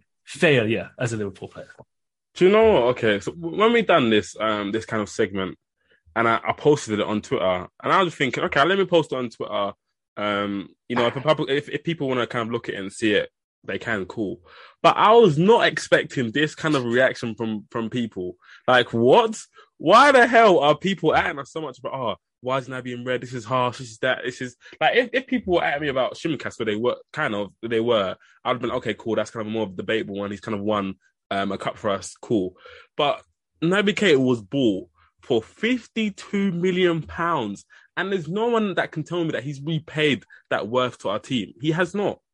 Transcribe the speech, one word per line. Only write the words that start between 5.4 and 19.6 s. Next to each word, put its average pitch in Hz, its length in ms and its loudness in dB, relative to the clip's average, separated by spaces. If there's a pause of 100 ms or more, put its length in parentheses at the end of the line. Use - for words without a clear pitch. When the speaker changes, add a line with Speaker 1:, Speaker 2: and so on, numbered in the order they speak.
Speaker 2:
and 117 140 2
I, 117 180 2
I - 60 0
posted 143 480 0
it 87 60 -2
on 104 160 -4
Twitter, 92 460 -2 (140)
and 139 120 0
I 190 100 4
was 170 100 -4
thinking, 135 300 -4
"Okay, 151 220 0
let 190 120 0
me 190 80 0
post 165 280 0
it 131 40 -4
on 123 120 -6
Twitter." 101 420 -6 (460)
Um, 101 520 -4 (200)
you 120 80 -2
know, 120 100 2
if 113 80 -4
a 135 60 -8
pub-, 147 280 0
if, 143 200 -4
if - 160 -8
people 160 240 -4
wanna 123 180 -2
kind 117 200 -6
of 117 40 -8
look 117 160 -6
at 98 80 -8
it 98 60 -8
and 95 100 -10
see 104 220 0
it, 85 160 0 (340)
they 101 160 -8
can, 104 260 -6
cool. 92 360 -8 (420)
But 165 140 6
I 208 160 6
was 208 240 6
not 185 300 4
expecting 139 640 -2
this 147 220 -2
kind 156 220 -2
of 131 80 0
reaction 120 520 0
from, 110 360 -6
from 117 180 -6
people. 110 460 -6 (320)
Like, 123 240 4
what? 180 480 4 (380)